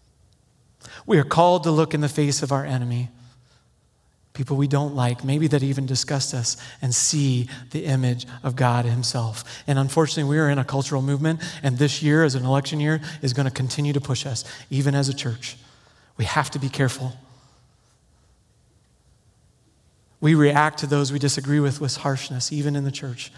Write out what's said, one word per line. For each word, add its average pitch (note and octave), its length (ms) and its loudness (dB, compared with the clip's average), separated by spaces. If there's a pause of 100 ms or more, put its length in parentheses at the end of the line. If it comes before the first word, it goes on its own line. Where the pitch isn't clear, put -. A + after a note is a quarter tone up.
(1040)
We F#3+ 140 6
are C#3 60 6
called E3+ 400 4
to E3 80 4
look D#3 220 2
in D3 60 0
the D3 80 0
face C#3+ 360 0
of C3+ 80 -4
our C#3 120 0
enemy, B2 440 -2 (1300)
people C3+ 220 -4
we C#3+ 120 2
don't C#3+ 260 0
like, B2 300 0
maybe D3 240 2
that C3+ 160 4
even C#3 200 -2
disgust C3 480 -2
us, A#2 240 -4 (240)
and B2 140 -2
see C3 540 2 (240)
the D3+ 140 -6
image B2+ 380 0 (200)
of B2+ 100 -2
God A#2+ 300 2
himself. A#2 840 -4
And C3+ 140 2
unfortunately, D3 500 2
we D3 80 2
are D#3 100 4
in C#3+ 120 2
a B2 40 0
cultural C3+ 380 -2
movement, D3 380 0 (240)
and C3 120 0
this C#3+ 280 0
year, D3+ 180 6
as C3+ 140 2
an B2+ 80 -2
election C#3 340 0
year, D3+ 220 0 (200)
is C3 120 0
gonna C3+ 180 0
continue C#3+ 440 -2
to C#3+ 60 0
push - 260 -4
us, B2 180 -6 (260)
even C#3 240 0
as C#3 140 0
a C3+ 60 -4
church. - 420 -8 (600)
We - 80 -2
have - 280 0
to C#3 80 -6
be C3+ 80 -2
careful. B2+ 460 -2 (3000)
We D#3 160 6
react D3 420 4
to D#3 80 -4
those C#3+ 240 0
we C#3+ 80 -2
disagree C#3+ 400 0
with C#3 220 0
with C3+ 160 -4
harshness, C3 560 -4
even C#3+ 240 -2
in C#3+ 80 -2
the C#3 80 -4
church. B2+ 460 -12